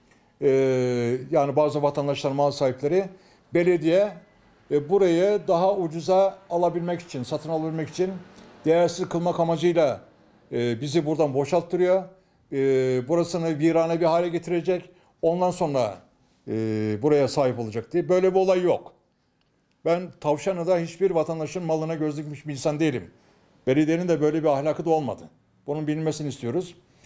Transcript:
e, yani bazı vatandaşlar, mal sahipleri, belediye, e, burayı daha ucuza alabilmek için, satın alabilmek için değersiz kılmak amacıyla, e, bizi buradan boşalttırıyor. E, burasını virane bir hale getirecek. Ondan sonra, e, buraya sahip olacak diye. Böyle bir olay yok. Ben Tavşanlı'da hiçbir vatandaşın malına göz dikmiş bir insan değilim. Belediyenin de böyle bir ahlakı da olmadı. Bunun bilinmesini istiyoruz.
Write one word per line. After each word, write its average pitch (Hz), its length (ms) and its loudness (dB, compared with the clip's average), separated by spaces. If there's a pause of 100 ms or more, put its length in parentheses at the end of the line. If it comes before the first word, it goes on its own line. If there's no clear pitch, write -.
(420)
e, 143 80 4 (840)
yani 143 240 2
bazı 147 280 2
vatandaşlar, 143 480 -2
mal 143 200 0
sahipleri, 143 540 -2 (480)
belediye, 175 580 2 (600)
e, 147 180 0
burayı 190 580 4
daha 185 280 2
ucuza 185 640 0 (120)
alabilmek 175 520 -2
için, 131 220 -10
satın 151 260 -8
alabilmek 160 400 -4
için 185 220 -2 (540)
değersiz 170 440 2
kılmak 170 300 -2
amacıyla, 165 640 2 (500)
e, 120 300 -2
bizi 147 240 0
buradan 151 280 0
boşalttırıyor. 175 720 0 (480)
E, 139 60 -4 (500)
burasını 165 520 -2
virane 165 400 2
bir 175 60 2
hale 170 240 2
getirecek. 175 600 -2 (320)
Ondan 180 300 2
sonra, 135 460 -2 (500)
e, 110 60 -6 (480)
buraya 143 260 4
sahip 127 320 0
olacak 113 340 -8
diye. 165 160 -2
Böyle 185 240 4
bir 190 60 2
olay 185 220 2
yok. 165 320 0 (920)
Ben 170 260 0 (100)
Tavşanlı'da 175 560 0
hiçbir 170 340 -2
vatandaşın 160 520 -2
malına 160 320 -2
göz 151 220 -4
dikmiş 147 300 -12
bir 151 40 -6
insan 143 280 -2
değilim. 127 320 0 (560)
Belediyenin 156 400 2
de 160 140 0
böyle 151 220 0
bir 160 40 0
ahlakı 147 380 0
da 170 40 0
olmadı. 135 400 -2 (380)
Bunun 151 200 -6
bilinmesini 151 400 -4
istiyoruz. 135 480 -6 (300)